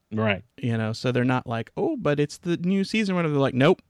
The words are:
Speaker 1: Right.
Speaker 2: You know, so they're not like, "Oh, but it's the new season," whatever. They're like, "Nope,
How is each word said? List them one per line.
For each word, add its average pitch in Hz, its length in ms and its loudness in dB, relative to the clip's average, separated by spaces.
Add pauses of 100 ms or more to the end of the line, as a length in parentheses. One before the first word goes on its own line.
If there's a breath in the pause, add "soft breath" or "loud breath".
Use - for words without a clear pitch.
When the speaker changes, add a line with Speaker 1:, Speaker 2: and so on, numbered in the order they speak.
(120)
Speaker 1:
Right. 107 320 0 (140)
Speaker 2:
You 117 200 -2
know, 110 140 -2
so 123 220 -2
they're 123 100 2
not 127 240 0
like, 117 300 -8
"Oh, 320 180 -2
but 147 240 -2
it's 147 200 -2
the 170 180 -2
new 190 260 0
season," 196 320 -2
whatever. 165 180 0
They're 143 80 2
like, 131 120 0
"Nope, 135 360 6